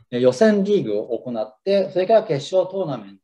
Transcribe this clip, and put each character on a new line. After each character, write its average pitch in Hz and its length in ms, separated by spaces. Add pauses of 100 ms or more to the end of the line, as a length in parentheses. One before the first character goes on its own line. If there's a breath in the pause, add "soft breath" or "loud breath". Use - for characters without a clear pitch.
(120)
え 123 60
ー、 - 20
予 127 120
選 208 320
リ 196 180
ー - 20
グ 104 160
を 113 200
行 120 220
っ - 220
て、 98 280
そ 175 80
れ 185 60
か 220 100
ら 208 80
決 147 300
勝 180 180
ト 190 140
ー - 20
ナ 135 100
メ 101 140
ン 98 120